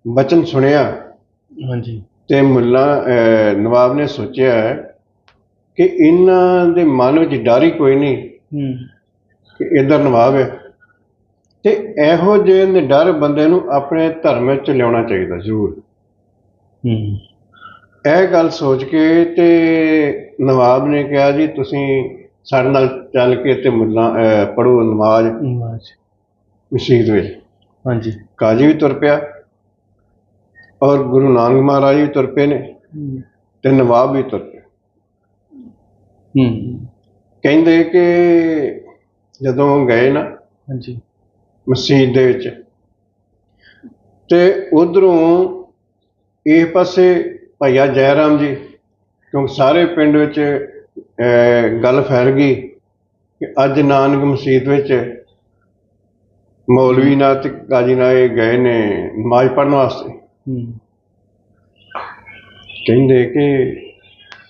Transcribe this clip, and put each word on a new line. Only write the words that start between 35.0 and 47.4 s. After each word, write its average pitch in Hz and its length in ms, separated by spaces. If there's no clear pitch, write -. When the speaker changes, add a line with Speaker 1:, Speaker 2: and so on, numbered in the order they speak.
Speaker 2:
ਹੂੰ। 120 420
Speaker 1:
ਕਹਿੰਦੇ 165 420
ਕਿ 175 200
ਜਦੋਂ 139 440
ਗਏ 120 240
ਨਾ 151 260
Speaker 2:
ਹਾਂਜੀ। 123 300
Speaker 1:
ਮਸਜਿਦ 131 440
ਦੇ 131 120
ਵਿੱਚ, - 380
ਤੇ 180 420
ਉਧਰੋਂ 175 760
ਇਹ 165 200
ਪਾਸੇ 180 720